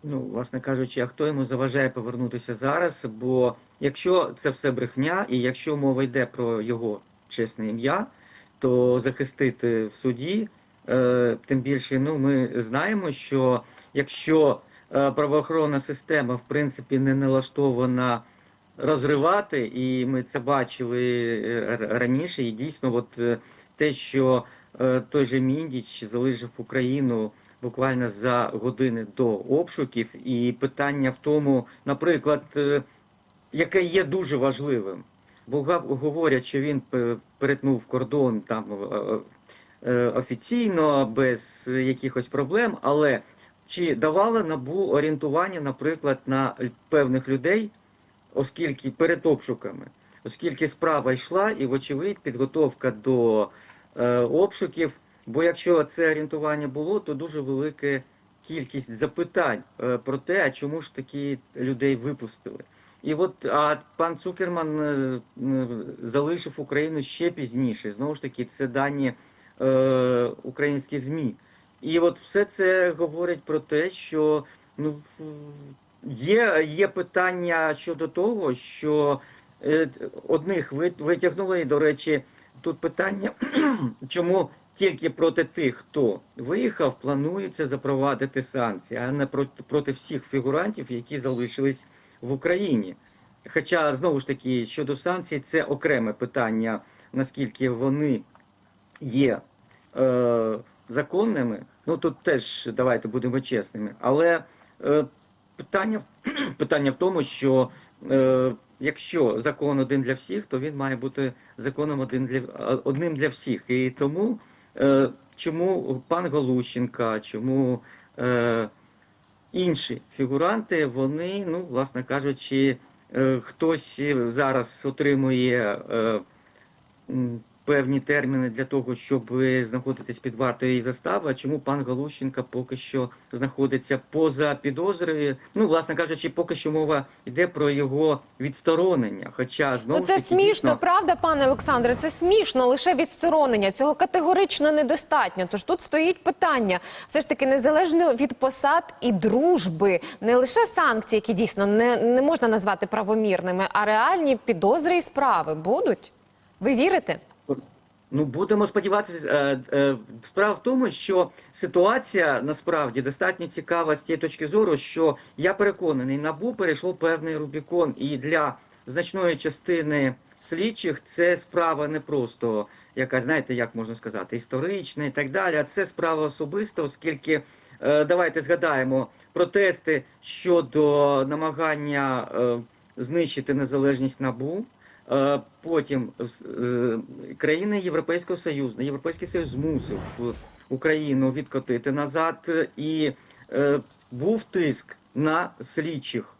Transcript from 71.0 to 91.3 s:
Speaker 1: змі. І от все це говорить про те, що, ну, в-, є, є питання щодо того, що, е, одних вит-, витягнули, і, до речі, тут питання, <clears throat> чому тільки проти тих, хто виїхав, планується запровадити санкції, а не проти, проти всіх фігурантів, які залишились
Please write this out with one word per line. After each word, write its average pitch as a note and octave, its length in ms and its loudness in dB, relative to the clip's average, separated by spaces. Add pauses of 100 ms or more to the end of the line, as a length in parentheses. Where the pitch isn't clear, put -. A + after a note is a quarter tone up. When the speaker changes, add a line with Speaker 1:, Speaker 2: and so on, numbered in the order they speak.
Speaker 1:
змі. C#3+ 300 -4 (460)
І D#3+ 180 0
от E3+ 200 2
все - 260 0
це F#3 460 2
говорить E3 520 -2
про D3+ 180 -2
те, D3+ 300 -2
що, D3+ 540 0 (320)
ну, D3 260 -6 (160)
в-, D#3+ 40 -14 (800)
є, D#3+ 640 2
є F3+ 200 0
питання F3 840 0
щодо D#3+ 340 -6
того, F3+ 460 0
що, D3 640 0 (420)
е, D#3 260 2 (400)
одних D#3+ 440 0
вит-, E3 300 -4
витягнули, F3+ 580 0
і, D#3+ 40 0
до C#3+ 140 2
речі, D3+ 440 2 (380)
тут B2+ 180 -4
питання, F#3+ 520 -4 (380)
<clears throat> D3+ 400 -4
чому F3 420 0 (240)
тільки F3+ 360 0
проти D#3+ 340 2
тих, C3+ 320 -2
хто A#2 440 -2 (160)
виїхав, D#3+ 640 -2
планується D3 680 -4
запровадити C3+ 760 -2
санкції, A#2 580 -4
а B2 120 -4
не C#3+ 140 -2
проти, - 420 -4
проти C#3+ 240 -2
всіх C#3 320 -8
фігурантів, C#3 680 -2
які A#2+ 260 -8
залишились B2+ 640 -2 (360)